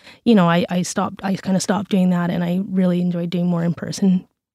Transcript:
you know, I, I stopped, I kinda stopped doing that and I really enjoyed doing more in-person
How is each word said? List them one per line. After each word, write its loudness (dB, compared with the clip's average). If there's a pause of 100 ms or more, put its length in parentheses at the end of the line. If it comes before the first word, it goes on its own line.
(240)
you 6
know, 6
I, 2
I -2
stopped, -4
I -2
kinda -2
stopped -2
doing 2
that 0
and -2
I -2
really 2
enjoyed -2
doing -2
more 0
in-person 0 (260)